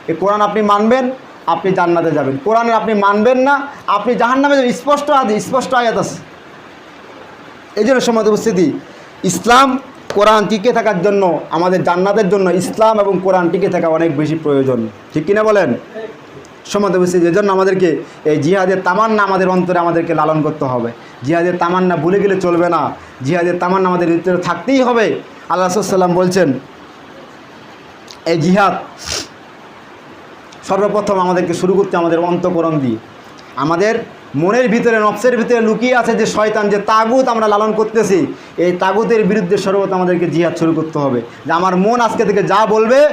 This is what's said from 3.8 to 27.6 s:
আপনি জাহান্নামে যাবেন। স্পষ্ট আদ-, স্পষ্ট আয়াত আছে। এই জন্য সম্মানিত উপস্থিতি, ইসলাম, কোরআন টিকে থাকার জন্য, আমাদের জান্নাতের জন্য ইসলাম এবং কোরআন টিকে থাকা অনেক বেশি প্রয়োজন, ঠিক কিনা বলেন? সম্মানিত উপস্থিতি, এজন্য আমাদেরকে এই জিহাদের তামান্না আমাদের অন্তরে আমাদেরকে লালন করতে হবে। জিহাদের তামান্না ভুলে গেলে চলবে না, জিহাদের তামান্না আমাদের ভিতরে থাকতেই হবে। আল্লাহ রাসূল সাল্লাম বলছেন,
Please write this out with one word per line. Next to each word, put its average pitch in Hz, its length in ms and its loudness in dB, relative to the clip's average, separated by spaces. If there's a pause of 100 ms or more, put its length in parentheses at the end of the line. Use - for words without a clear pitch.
আপনি 208 280 0
জাহান্নামে 269 400 2
যাবেন। 247 180 2
স্পষ্ট 285 380 -2
আদ-, 214 280 0
স্পষ্ট 262 340 -4
আয়াত 233 240 0
আছে। - 180 -4 (1600)
এই 208 80 0
জন্য 247 180 2
সম্মানিত 220 300 2
উপস্থিতি, 185 480 0 (440)
ইসলাম, 247 560 2 (340)
কোরআন 208 320 4
টিকে 208 280 0
থাকার 208 280 0
জন্য, 196 380 2 (100)
আমাদের 175 340 0
জান্নাতের 185 460 2
জন্য 190 200 2
ইসলাম 214 500 2
এবং 196 240 0
কোরআন 180 260 2
টিকে 185 200 0
থাকা 165 180 0
অনেক 160 300 0
বেশি 151 180 -2
প্রয়োজন, 131 520 0 (260)
ঠিক 151 120 -4
কিনা 202 180 2
বলেন? 196 300 2 (920)
সম্মানিত 202 320 -2
উপস্থিতি, 180 300 2
এজন্য 196 240 2
আমাদেরকে 185 520 0 (220)
এই 151 120 2
জিহাদের 185 460 0
তামান্না 208 400 0
আমাদের 190 260 0
অন্তরে 180 300 0
আমাদেরকে 165 360 -2
লালন 156 260 0
করতে 147 240 -4
হবে। 120 260 -4 (320)
জিহাদের 170 340 0
তামান্না 175 400 0
ভুলে 175 220 0
গেলে 190 220 0
চলবে 175 280 0
না, 151 220 -2 (320)
জিহাদের 175 360 -2
তামান্না 185 300 0
আমাদের 175 180 0
ভিতরে 170 300 0
থাকতেই 180 440 -2
হবে। 233 380 0 (300)
আল্লাহ 180 180 0
রাসূল 196 160 -2
সাল্লাম 185 300 0
বলছেন, 180 400 0 (1700)